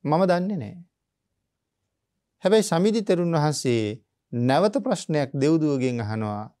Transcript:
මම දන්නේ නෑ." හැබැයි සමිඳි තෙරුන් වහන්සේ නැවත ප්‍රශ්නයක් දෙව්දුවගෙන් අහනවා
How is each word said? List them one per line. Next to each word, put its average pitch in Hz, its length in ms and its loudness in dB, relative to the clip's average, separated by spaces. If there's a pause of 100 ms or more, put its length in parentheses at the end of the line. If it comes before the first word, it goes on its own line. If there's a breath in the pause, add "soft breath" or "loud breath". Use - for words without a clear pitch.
මම 160 220 2
දන්නේ 180 300 0
නෑ." 131 200 -10 (1700)
හැබැයි 208 180 4
සමිඳි 202 400 0
තෙරුන් 175 300 0
වහන්සේ 123 720 0 (300)
නැවත 135 520 2
ප්‍රශ්නයක් 156 480 -2
දෙව්දුවගෙන් 139 680 0
අහනවා 107 440 -6 (160)